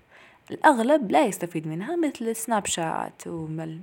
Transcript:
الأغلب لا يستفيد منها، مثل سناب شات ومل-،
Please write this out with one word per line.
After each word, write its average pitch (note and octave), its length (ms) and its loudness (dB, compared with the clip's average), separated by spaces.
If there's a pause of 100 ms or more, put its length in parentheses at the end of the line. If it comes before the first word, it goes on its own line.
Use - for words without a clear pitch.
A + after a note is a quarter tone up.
(520)
الأغلب B3+ 600 4
لا D4 140 6
يستفيد E3+ 420 -4
منها، F#3+ 280 -4
مثل C4 400 -2
سناب G#3+ 300 -2
شات - 640 -4
ومل-، D#3+ 560 -6